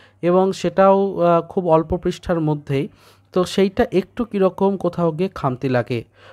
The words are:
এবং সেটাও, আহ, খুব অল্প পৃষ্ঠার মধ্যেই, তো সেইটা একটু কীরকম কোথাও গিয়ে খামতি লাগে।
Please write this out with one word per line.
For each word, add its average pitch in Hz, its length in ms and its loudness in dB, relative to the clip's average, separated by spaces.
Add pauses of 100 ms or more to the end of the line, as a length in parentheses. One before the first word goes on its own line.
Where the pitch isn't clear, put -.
(220)
এবং 185 320 2
সেটাও, 190 440 2
আহ, 170 440 2
খুব 175 260 -6
অল্প 165 300 2
পৃষ্ঠার 175 420 -4
মধ্যেই, 151 480 -2 (460)
তো 185 100 2
সেইটা 196 480 0
একটু 196 340 -4
কীরকম 190 520 0
কোথাও 175 340 -2
গিয়ে 180 240 -4
খামতি 131 340 -4
লাগে। 120 340 -2 (280)